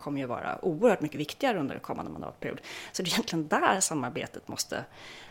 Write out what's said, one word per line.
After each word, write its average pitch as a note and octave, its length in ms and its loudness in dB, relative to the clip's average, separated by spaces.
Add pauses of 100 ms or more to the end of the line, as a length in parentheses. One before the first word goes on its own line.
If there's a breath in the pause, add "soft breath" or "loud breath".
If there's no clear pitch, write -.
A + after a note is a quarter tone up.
kommer C#3+ 200 -2
ju C3 60 -2
vara - 380 -2
oerhört F#3 360 6
mycket D3+ 180 -2
viktigare G3+ 400 0
under C#3 200 -2
kommande - 320 -6
mandatperiod. - 500 -8 (300 loud breath)
Så - 120 -4
det F3 60 0
är - 40 0
egentligen E3 340 0
där A3+ 320 6
samarbetet - 680 -2
måste, - 360 -4 (480 loud breath)